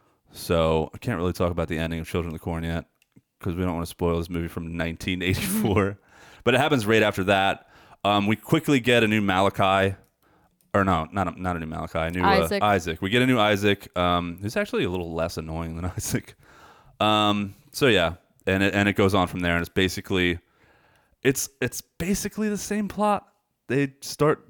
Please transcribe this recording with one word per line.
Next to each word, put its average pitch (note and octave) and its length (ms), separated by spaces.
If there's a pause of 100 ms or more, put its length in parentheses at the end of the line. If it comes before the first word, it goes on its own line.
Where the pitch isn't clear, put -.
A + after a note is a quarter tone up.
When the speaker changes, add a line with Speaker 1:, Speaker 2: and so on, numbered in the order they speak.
(340)
Speaker 1:
So D#2+ 600
I - 40
can't A#2 200
really F2+ 140
talk F2 200
about E2 180
the D#2+ 80
ending D#2+ 240
of - 80
Children E2+ 260
of - 40
the - 40
Corn E2 220
yet, E2 220 (520)
'cause F2+ 160
we F#2 80
don't F2+ 120
wanna E2+ 100
spoil E2+ 320
this E2 120
movie E2+ 200
from E2+ 260
nineteen E2+ 460
eighty-four. G#2 840
Speaker 2:
<laughs> - 40 (360)
Speaker 1:
But A#2+ 100
it B2 60
happens C#3 260
right A2 160
after G2+ 220
that. G2 460 (340)
Um, G2+ 240
we A2 80
quickly D3 440
get A#2 240
a G#2+ 40
new G#2+ 120
Malachi. F#2+ 760 (800)
Or G2 80
no, E2 280
not F#2 240
a, F2+ 60
not F2+ 140
a E2 40
new D#2+ 60
Malachi, D#2+ 320
a E2 140
new, F2+ 120
uh, F#2+ 40 (160)
Speaker 2:
Isaac. G2 180
Speaker 1:
Isaac. F#2 400
We G2 80
get A#2+ 140
a - 20
new B2+ 140
Isaac, G#2 580
um, F2 460
who's G#2 120
actually G#3 280
a F#2 80
little F2 200
less E2 260
annoying D#2+ 380
than E2+ 100
<laughs> - 120
Isaac. - 380 (640)
Um, G#2 560 (160)
so C#3+ 160
yeah, F2 280 (300)
and F#2+ 160
it, G2 140
and G2+ 120
it G2+ 80
goes G2+ 200
on F#2 120
from F2+ 120
there, F2 140
and E2+ 80
it's E2 80
basically, F#2 680 (880)
it's, - 260 (120)
it's - 200
basically G3+ 680
the G#3 100
same G#3 300
plot. G#3 380 (400)
They C#3 340
start, - 480